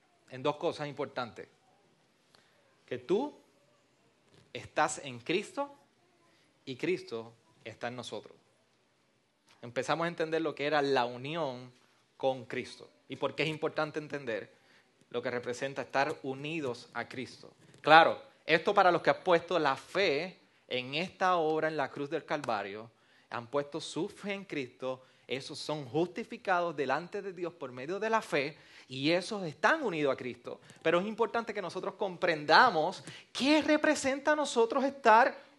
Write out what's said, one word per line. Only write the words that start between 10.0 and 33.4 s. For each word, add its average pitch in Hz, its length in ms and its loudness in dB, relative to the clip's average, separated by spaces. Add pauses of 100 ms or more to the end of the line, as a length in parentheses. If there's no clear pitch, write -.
a 170 40 0
entender 160 340 -2
lo 151 120 -4
que 139 120 -4
era 147 160 2
la 135 240 2
unión 123 680 -6 (460)
con 131 260 -2
Cristo - 460 -10 (180)
y 131 80 -10
por 139 180 -4
qué 156 100 -2
es 160 40 0
importante 156 500 -4
entender 139 540 -8 (560)
lo 120 140 -6
que 127 80 -6
representa 123 500 -6
estar 139 420 0
unidos 139 680 -8
a 117 160 -8
Cristo. - 420 -12 (300)
Claro, 147 400 8 (240)
esto 170 300 2
para 185 180 8
los 160 80 2
que - 80 2
han 143 160 2
puesto 170 340 4
la 143 160 2
fe 175 640 -2 (300)
en 127 280 -6
esta 185 400 0
obra 156 320 0
en 160 100 -4
la 131 120 -2
cruz 143 200 -8
del 151 160 -6
Calvario, 110 640 -4 (400)
han 117 160 -6
puesto 143 340 -4
su 156 260 -6
fe 202 280 -10
en 196 100 -10
Cristo, 131 580 -8 (240)
esos 135 320 -8
son 151 280 -6
justificados 175 880 -2
delante 151 460 -2
de 190 100 -10
Dios 170 220 -8
por 170 180 -12
medio 139 260 -8
de 220 120 -2
la 220 100 2
fe 151 380 -2 (280)
y 135 260 0
esos 196 320 -2
están 220 380 0
unidos 156 300 0
a 120 60 -4
Cristo. 123 420 -12 (220)
Pero 170 180 4
es 196 60 -2
importante 220 480 -2
que 202 80 -6
nosotros 185 320 -8
comprendamos 175 1080 4 (300)
qué 294 300 4